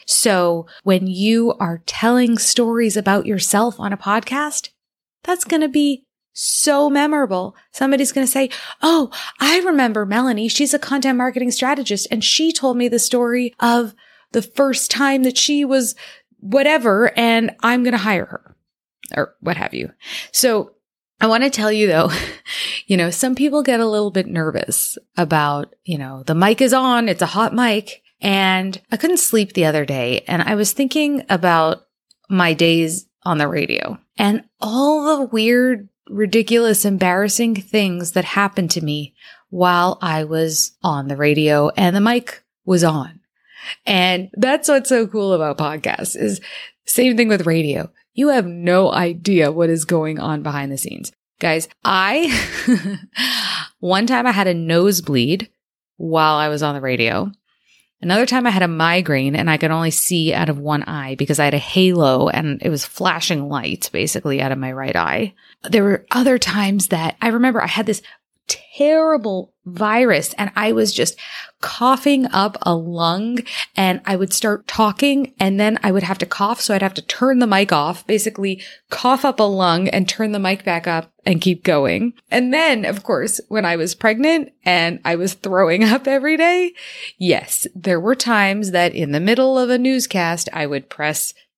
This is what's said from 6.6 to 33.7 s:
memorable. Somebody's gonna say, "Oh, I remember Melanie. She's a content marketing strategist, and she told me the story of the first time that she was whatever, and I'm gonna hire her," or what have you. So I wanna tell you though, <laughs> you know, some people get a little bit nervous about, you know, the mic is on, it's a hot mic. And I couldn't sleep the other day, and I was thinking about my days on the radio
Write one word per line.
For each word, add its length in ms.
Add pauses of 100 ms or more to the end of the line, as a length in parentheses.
memorable. 680 (160)
Somebody's 400
gonna 160
say, 220 (320)
"Oh, 300 (280)
I 200
remember 460
Melanie. 420
She's 260
a 60
content 380
marketing 340
strategist, 600
and 120
she 280
told 260
me 100
the 120
story 600
of 360 (360)
the 100
first 500
time 320
that 140
she 280
was 300 (440)
whatever, 800
and 440
I'm 220
gonna 140
hire 280
her," 300 (600)
or 260
what 160
have 160
you. 180 (400)
So 420 (460)
I 60
wanna 240
tell 220
you 160
though, 240 (380)
<laughs> 360
you 120
know, 120
some 240
people 300
get 160
a 100
little 220
bit 160
nervous 680 (200)
about, 560 (100)
you 140
know, 260
the 120
mic 260
is 120
on, 360
it's 140
a 40
hot 260
mic. 500 (180)
And 580 (120)
I 60
couldn't 200
sleep 360
the 120
other 200
day, 420
and 140
I 140
was 160
thinking 580
about 580 (420)
my 240
days 540 (160)
on 140
the 100
radio 520 (180)